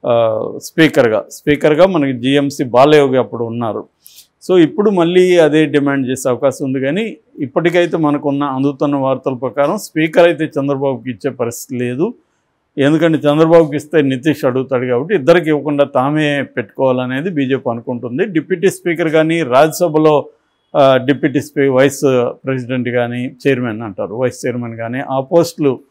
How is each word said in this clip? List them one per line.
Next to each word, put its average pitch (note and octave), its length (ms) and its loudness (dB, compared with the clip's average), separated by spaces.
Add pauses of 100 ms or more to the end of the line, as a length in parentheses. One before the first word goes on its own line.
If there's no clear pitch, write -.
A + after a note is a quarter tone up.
ఆ, A2+ 380 0 (180)
స్పీకర్గా, C3 680 2
స్పీకర్గా D3+ 560 2
మనకి D3+ 260 0
జీఎంసీ C#3 520 -2
బాలయోగి C3+ 540 4
అప్పుడు A#2 260 -4
ఉన్నారు. A2+ 400 -6 (640)
So, F#3 80 6
ఇప్పుడు G3+ 320 4
మళ్ళీ F3+ 480 4
అదే D#3 260 4
డిమాండ్ C#3 440 0
చేసే B2+ 200 -4
అవకాశం C3 360 -2
ఉంది. C3+ 160 -4
కానీ F3 360 -4 (220)
ఇప్పటికైతే E3+ 580 0
మనకున్న C#3+ 480 -2
అందుతున్న C#3+ 520 -2
వార్తల C3+ 380 -2
ప్రకారం C#3+ 440 -2
స్పీకర్ E3 460 0
అయితే D#3+ 200 2
చంద్రబాబుకి C#3 680 -4
ఇచ్చే B2 200 -6
పరిస్థితి A#2+ 500 -6
లేదు. C3 340 -4 (640)
ఎందుకంటే D3+ 400 2
చంద్రబాబుకి D3+ 580 4
ఇస్తే D3+ 260 0
నితీష్ C3+ 420 -2
అడుగుతాడు B2+ 420 -2
కాబట్టి C3 280 -2
ఇద్దరికి D#3+ 340 2
ఇవ్వకుండా C#3+ 360 0
తామే C#3+ 580 -2
పెట్టుకోవాలనేది B2+ 880 -4
బీజేపీ C3+ 400 -2
అనుకుంటుంది. A#2+ 540 -6
డిప్యూటీ F3+ 460 -2
స్పీకర్ E3+ 380 -4
కానీ D#3+ 340 0
రాజ్యసభలో, D3+ 840 2 (500)
ఆ, C3+ 200 6
డిప్యూటీ B2+ 440 -2
స్పీ-, C#3 320 -2
వైస్ C3 600 2 (140)
ప్రెసిడెంట్ B2+ 420 -4
కానీ B2 420 -4 (160)
చైర్మన్ B2 360 -2
అంటారు, G2+ 320 -8
వైస్ B2+ 320 -4
చైర్మన్ A#2+ 300 -6
కానీ A#2 240 -8 (100)
ఆ C#3 100 -4
పోస్టులు D3 600 0 (100)